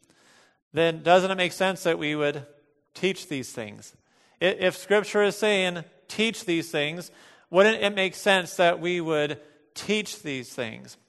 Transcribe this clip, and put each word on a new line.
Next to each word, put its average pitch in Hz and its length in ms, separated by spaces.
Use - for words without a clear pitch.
then 160 300
doesn't 185 300
it - 20
make 180 160
sense 190 320
that 170 160
we 151 160
would 147 320
teach 185 320
these 135 240
things? 107 420
I-, - 40
if 185 320
Scripture 208 440
is 202 160
saying, 185 460
"Teach - 380
these 165 260
things," 160 400
wouldn't 208 320
it 202 100
make 190 220
sense 185 400
that 175 240
we 175 220
would 151 400
teach - 480
these 135 300
things? 120 440